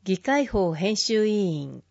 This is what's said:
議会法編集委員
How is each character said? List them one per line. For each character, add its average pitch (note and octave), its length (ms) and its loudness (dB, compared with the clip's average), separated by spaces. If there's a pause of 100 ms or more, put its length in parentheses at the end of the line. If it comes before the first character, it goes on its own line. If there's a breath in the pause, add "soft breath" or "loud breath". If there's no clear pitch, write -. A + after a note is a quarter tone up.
議 F#3+ 140 0
会 C#4 280 0
法 F#3 280 0
編 F#3+ 240 0
集 G#3+ 280 2
委 G#3+ 60 2
員 D3+ 600 -2